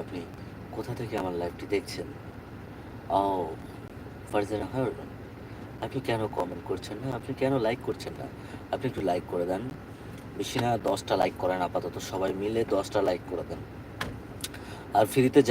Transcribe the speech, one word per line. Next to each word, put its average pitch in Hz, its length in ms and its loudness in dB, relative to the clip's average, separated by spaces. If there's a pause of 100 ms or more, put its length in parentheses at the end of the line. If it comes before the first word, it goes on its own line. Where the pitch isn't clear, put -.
আপনি 92 160 -6 (560)
কোথা 113 240 -4
থেকে 110 220 -4
আমার 92 200 0
লাইভটি 87 240 -4 (100)
দেখছেন। - 320 -2 (1120)
ও - 20 8 (1080)
ফারজানা 104 420 2
হারুন, 127 260 0 (840)
আপনি 135 140 -4 (100)
কেন 113 120 2 (160)
কমেন্ট 90 320 -2
করছেন 98 340 -4
না, 131 120 -2
আপনি 117 160 -4 (100)
কেন 135 120 6 (120)
লাইক 117 220 2
করছেন - 320 -2
না? - 80 -6 (440)
আপনি - 200 0
একটু 110 180 -4
লাইক 87 220 2
করে 87 200 2
দেন, 95 120 0 (720)
বেশি - 220 -2
না 120 100 4 (200)
দশটা 98 320 0
লাইক - 180 4
করেন 92 280 2
আপাতত, 87 280 -2 (160)
সবাই 95 200 2 (100)
মিলে 110 280 2
দশটা 98 320 2
লাইক 92 200 4 (100)
করে 82 180 -2
দেন। - 120 -6 (1400)
আর 107 140 10
ফ্রিতে 131 400 10